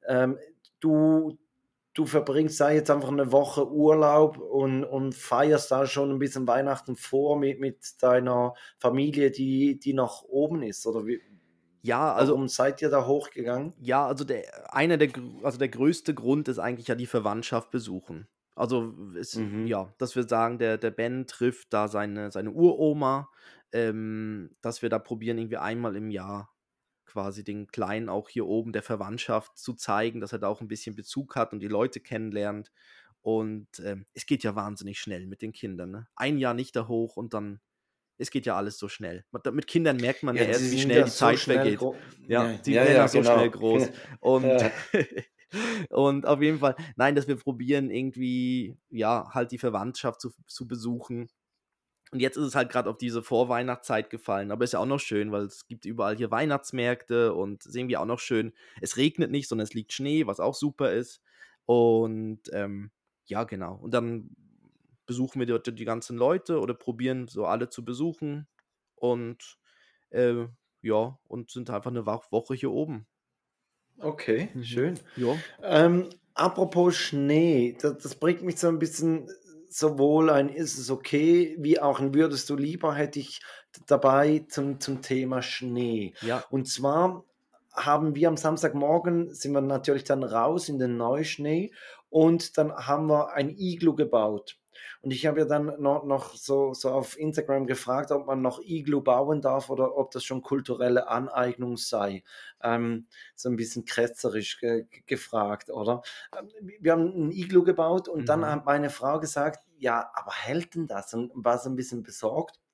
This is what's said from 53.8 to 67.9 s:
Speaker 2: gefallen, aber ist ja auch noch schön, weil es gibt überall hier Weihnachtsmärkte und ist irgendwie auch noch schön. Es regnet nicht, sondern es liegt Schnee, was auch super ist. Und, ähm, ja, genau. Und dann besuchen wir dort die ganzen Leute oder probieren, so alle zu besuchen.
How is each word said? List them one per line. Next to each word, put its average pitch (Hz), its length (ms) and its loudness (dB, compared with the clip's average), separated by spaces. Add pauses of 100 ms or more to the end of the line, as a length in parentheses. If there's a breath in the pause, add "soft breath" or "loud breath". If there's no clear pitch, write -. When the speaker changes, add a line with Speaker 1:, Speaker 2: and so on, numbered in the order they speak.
Speaker 2:
gefallen, 101 420 -4
aber 113 120 -2
ist 120 100 -2
ja - 60 0
auch 101 60 0
noch 139 140 -2
schön, 104 320 -2
weil 104 120 -2
es - 240 -14
gibt 113 180 -16
überall 107 300 -2
hier 110 160 -4
Weihnachtsmärkte 120 1000 0
und 98 320 -6
ist 110 100 -14
irgendwie 123 220 -2
auch 76 80 -2
noch 120 140 -4
schön. 113 340 0 (280 loud breath)
Es - 160 -6
regnet 147 340 0
nicht, 139 180 -2
sondern 110 160 -2
es - 80 -14
liegt 110 200 -8
Schnee, 143 340 -2
was 98 120 -4
auch 117 160 0
super 139 380 -2
ist. 120 280 -6 (440 soft breath)
Und, 113 760 2 (120)
ähm, 101 380 -8 (340)
ja, 104 180 -4
genau. 95 320 -8
Und 117 180 -10
dann 117 420 -4 (720)
besuchen 127 320 -4
wir 123 80 0
dort 117 200 -2 (120)
die 113 60 -8
ganzen 113 320 -6
Leute 160 420 0
oder 120 160 -2
probieren, 127 520 -4
so 104 180 -6
alle 117 240 -2
zu - 140 -14
besuchen. 147 640 -6 (480)